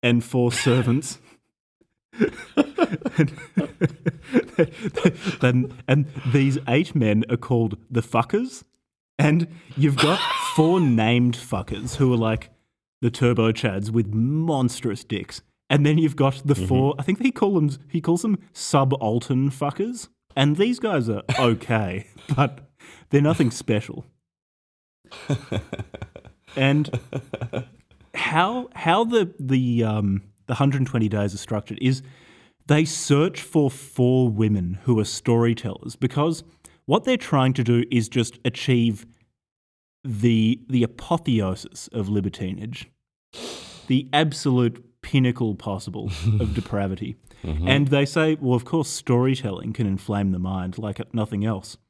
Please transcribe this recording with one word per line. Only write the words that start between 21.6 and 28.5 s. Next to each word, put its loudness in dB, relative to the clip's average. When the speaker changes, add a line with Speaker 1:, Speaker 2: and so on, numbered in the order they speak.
Speaker 1:
but 0
they're 4
nothing 2
special. -4
Speaker 2:
<laughs> -20
Speaker 1:
And 0
how, -2